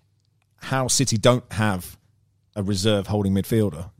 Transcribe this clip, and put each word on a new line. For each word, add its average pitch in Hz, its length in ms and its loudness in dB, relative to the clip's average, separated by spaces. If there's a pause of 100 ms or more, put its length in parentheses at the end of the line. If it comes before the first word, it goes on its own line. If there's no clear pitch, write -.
(560)
how 131 320 -4
City 113 280 0
don't 123 360 4
have 98 440 -2 (580)
a 104 80 -6
reserve 98 440 0
holding 104 260 0
midfielder. 98 680 0